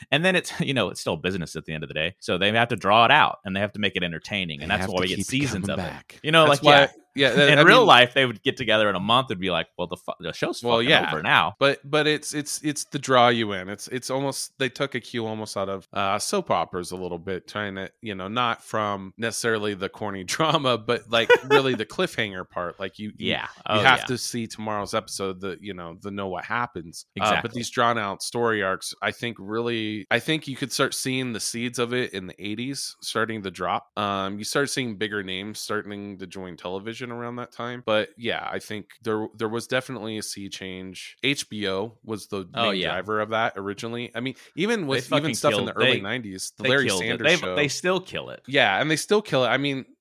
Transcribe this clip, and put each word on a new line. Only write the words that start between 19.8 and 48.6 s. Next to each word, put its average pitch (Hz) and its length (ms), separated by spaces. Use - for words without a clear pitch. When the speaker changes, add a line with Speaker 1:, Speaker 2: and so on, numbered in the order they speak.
Speaker 2:
corny 98 340
<laughs> - 80
drama, 143 360
but, 110 320
like, 113 180
really 135 240
the 107 120
Speaker 1:
<laughs> - 60
Speaker 2:
cliffhanger 101 560
part. 87 320
Like, 98 180
you, 107 100
you, 92 140
Speaker 1:
Yeah. 64 100
Speaker 2:
you - 60
Speaker 1:
Oh, 107 140
Speaker 2:
have 123 200
Speaker 1:
yeah. 104 60
Speaker 2:
to 123 120
see 117 280
tomorrow's 107 480
episode, 98 460
the, 92 200
you 98 140
know, 87 260
the 101 100
know 98 180
what 90 180
happens. 107 580
Uh, 196 40
but 214 40
Speaker 1:
Exactly. 151 280
Speaker 2:
these 117 140
drawn 120 280
out 98 240
story 113 400
arcs, 95 400
I 104 80
think 117 280
really, 107 720
I 117 80
think 156 300
you 131 80
could 131 160
start - 220
seeing 131 400
the 101 60
seeds 120 380
of 120 140
it 123 220
in 95 120
the 85 160
eighties 120 600
starting 110 400
to 95 80
drop. 90 480
Um, 101 400
you 107 60
start 139 260
seeing 120 260
bigger 104 260
names 95 380
starting 101 580
to 95 80
join 90 300
television 101 540
around 120 260
that 120 160
time. 123 320
But 107 320
yeah, 107 340
I 98 100
think - 300
there, 110 240
there 110 120
was 117 180
definitely 110 520
a 104 40
sea 98 260
change. 92 760
H 139 260
B 104 200
O 101 360
was 107 240
the 95 260
Speaker 1:
Oh, 113 160
Speaker 2:
main 98 100
Speaker 1:
yeah. 80 120
Speaker 2:
driver 98 280
of 107 100
that 110 260
originally. 113 580
I 117 60
mean, 127 140
even 208 260
Speaker 1:
They 151 40
Speaker 2:
with 127 220
Speaker 1:
fucking 151 160
Speaker 2:
even 135 100
stuff 143 180
in 104 60
Speaker 1:
killed, 101 100
Speaker 2:
the - 40
early 123 240
Speaker 1:
they, 101 40
Speaker 2:
nineties, 101 560
the - 80
Speaker 1:
they 131 40
Speaker 2:
Larry 131 180
Speaker 1:
killed 95 160
it. - 60
Speaker 2:
Sanders 117 180
Speaker 1:
They, 170 100
Speaker 2:
Show. - 200
Speaker 1:
they 143 120
still 180 320
kill 78 300
it. - 160
Speaker 2:
Yeah, 117 340